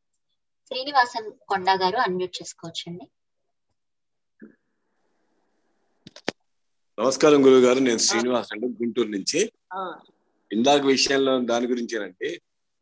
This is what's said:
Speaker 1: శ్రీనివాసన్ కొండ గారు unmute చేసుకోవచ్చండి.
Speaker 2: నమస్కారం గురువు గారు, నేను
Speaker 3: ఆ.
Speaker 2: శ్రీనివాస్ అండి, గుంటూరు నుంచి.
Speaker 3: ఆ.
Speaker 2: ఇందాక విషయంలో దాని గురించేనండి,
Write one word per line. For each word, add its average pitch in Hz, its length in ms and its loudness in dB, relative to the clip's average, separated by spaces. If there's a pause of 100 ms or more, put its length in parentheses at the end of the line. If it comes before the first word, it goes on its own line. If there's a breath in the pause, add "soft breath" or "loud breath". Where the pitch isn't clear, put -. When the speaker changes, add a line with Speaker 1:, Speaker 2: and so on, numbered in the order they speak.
(680)
Speaker 1:
శ్రీనివాసన్ 247 640 -2 (160)
కొండ 190 220 -2
గారు 185 280 0
unmute 185 380 -4
చేసుకోవచ్చండి. 175 760 -14 (4000)
Speaker 2:
నమస్కారం 135 460 4
గురువు 131 140 10
గారు, 123 200 6
నేను 127 140 2
Speaker 3:
ఆ. 113 40 0
Speaker 2:
శ్రీనివాస్ 117 560 -2
అండి, 107 140 -6
గుంటూరు 117 400 -4
నుంచి. 107 440 -4 (220)
Speaker 3:
ఆ. 185 260 -10 (520)
Speaker 2:
ఇందాక 139 300 2
విషయంలో 135 600 0
దాని 120 260 -2
గురించేనండి, 117 720 -8 (400)